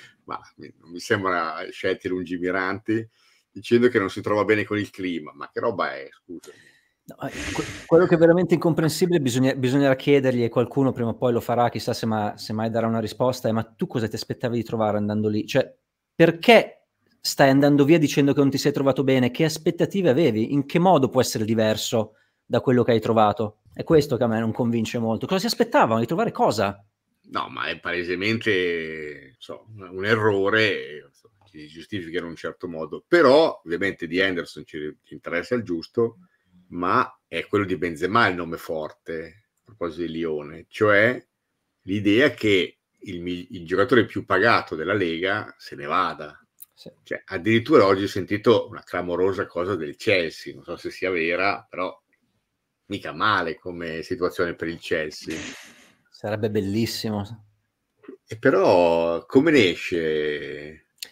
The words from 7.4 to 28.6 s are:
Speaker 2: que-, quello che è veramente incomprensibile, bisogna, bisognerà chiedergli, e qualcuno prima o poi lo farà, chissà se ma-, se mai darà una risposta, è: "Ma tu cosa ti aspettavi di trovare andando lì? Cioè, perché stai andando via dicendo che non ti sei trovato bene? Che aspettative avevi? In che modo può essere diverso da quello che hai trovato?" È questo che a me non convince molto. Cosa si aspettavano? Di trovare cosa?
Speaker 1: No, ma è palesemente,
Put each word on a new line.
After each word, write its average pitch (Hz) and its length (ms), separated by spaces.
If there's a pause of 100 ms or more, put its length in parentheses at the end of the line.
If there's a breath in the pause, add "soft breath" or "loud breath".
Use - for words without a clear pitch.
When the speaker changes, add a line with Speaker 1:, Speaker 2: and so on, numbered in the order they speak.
Speaker 2:
que-, - 100 (220)
quello 170 180
che 170 120
è - 20
veramente 165 340
incomprensibile, 165 680
bisogna, 127 320
bisognerà 135 420
chiedergli, 131 460
e 113 80
qualcuno 131 420
prima 117 180
o 110 60
poi 123 160
lo 117 80
farà, 120 300
chissà 117 240
se - 100
ma-, 110 320
se - 160
mai 110 160
darà 113 180
una 113 140
risposta, 123 480
è: 110 40
"Ma 110 120
tu - 220
cosa 113 200
ti 107 100
aspettavi 117 420
di 113 60
trovare 107 340
andando 104 300
lì? 107 180
Cioè, - 280 (400)
perché 165 720 (320)
stai - 280
andando 143 380
via 165 120
dicendo 143 360
che 143 60
non 139 100
ti 135 80
sei 143 140
trovato 139 320
bene? 131 260
Che 160 140
aspettative 165 680
avevi? 120 420
In 139 140
che - 120
modo 165 300
può 127 140
essere 113 240
diverso 110 680 (280 soft breath)
da 120 160
quello 123 220
che 117 100
hai 113 80
trovato?" 110 600 (180)
È - 60
questo 151 320
che 117 80
a - 20
me 113 140
non 113 100
convince 117 480
molto. 113 280
Cosa 190 120
si 185 80
aspettavano? 226 540
Di 117 60
trovare 196 260
cosa? 104 520 (460)
Speaker 1:
No, 95 180
ma 64 200
è 82 100
palesemente, 87 1600